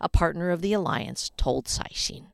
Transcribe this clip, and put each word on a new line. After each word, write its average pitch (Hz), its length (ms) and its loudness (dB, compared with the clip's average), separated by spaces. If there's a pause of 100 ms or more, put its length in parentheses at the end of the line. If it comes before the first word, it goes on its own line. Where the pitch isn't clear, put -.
a - 80 0
partner 170 400 4
of 170 140 0
the 196 100 0
alliance 127 640 -2
told 131 300 0
Caixin. - 680 -6